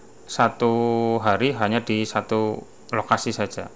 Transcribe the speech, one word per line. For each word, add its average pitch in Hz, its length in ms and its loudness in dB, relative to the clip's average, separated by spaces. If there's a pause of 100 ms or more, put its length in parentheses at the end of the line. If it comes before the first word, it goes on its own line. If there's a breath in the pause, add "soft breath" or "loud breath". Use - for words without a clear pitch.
(300 loud breath)
satu 117 440 2 (460)
hari 107 380 2
hanya 110 240 0
di 110 240 0
satu 110 560 -2 (320)
lokasi 110 400 0
saja. - 420 -6